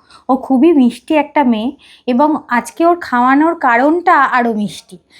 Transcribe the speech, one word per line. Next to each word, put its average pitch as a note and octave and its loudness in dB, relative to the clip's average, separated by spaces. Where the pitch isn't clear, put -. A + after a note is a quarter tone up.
ও F#3 0
খুবই C4+ 2
মিষ্টি C4 0
একটা D4 0
মেয়ে A#3 -2
এবং C#4+ 0
আজকে A#3+ -2
ওর F4 4
খাওয়ানোর C#4 0
কারণটা D4+ 2
আরও A#3+ 0
মিষ্টি। G3+ -8